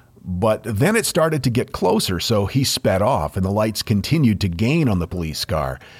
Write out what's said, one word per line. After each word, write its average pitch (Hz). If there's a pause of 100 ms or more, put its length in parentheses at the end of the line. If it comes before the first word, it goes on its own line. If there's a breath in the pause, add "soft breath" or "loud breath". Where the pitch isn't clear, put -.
(240 soft breath)
But 98
then 123
it 214
started 160
to 135
get 117
closer, 185
so 104
he 135
sped 98
off, 107
and 92
the 92
lights 107
continued 113
to 101
gain 120
on 95
the 82
police 80
car. 69 (220 loud breath)